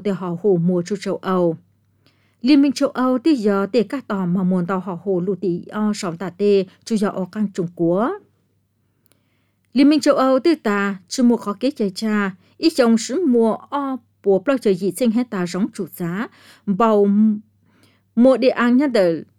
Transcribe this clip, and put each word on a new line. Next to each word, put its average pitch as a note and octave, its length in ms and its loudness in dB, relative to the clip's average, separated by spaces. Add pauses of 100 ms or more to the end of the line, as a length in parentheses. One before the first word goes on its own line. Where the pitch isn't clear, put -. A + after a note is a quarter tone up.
tiêu G3+ 100 -2
họ F3 280 -6
hồ F#3+ 200 2
mùa F3 200 0
châu F#3+ 180 -6
châu F#3+ 160 -6
Âu. F3+ 400 0 (840)
Liên C#4 220 4
minh C#4+ 100 2
châu C#4 160 -2
Âu B3+ 300 0
tới D#4+ 180 2
giờ G3+ 360 0
để B3 100 2
các B3 260 -8
tòa G3 180 -4
mà F3 160 0
muốn F3+ 240 0
tàu F#3 140 -4
họ F3+ 240 -10
hồ F#3+ 160 -2
lũ F#3 140 -4
tỷ F3+ 380 -6
o G#3+ 220 -2
sống F3+ 220 -8
tà F3+ 140 -8
tê, G3+ 340 2 (200)
chủ A3+ 160 -2
yếu G3+ 100 0
ở F#3+ 220 -6
căng G#3+ 220 -4
Trung F3 220 -4
Quốc. F#3 360 0 (1600)
Liên C#4 160 4
minh D4+ 120 2
châu C#4+ 140 2
Âu C4 240 2
tới D#4+ 180 0
ta, G3+ 400 -2 (120)
chỉ - 140 -4
mua A#3+ 140 4
khó G#3 160 -8
kế B3 180 -4
chạy G#3 240 -4
cha, G#3 420 -4 (200)
ít - 200 0
chồng A#3 220 4
sứ E4 280 -4
mua A3+ 280 2
o, C4+ 420 -6 (260)
bùa G3 160 2
bao C4+ 240 0
giờ G3+ 120 2
dị F3 180 -2
sinh A#3+ 180 0
hết B3 200 -2
ta F3+ 160 -4
sống F3+ 280 -4
chủ F#3+ 120 -8 (100)
giá, F#3 320 -6 (380)
bầu G3+ 420 2 (1080)
mua B3+ 200 6
địa A#3+ 120 2
an A#3+ 280 2
nhân C#4 160 2
đời F3+ 320 0 (140)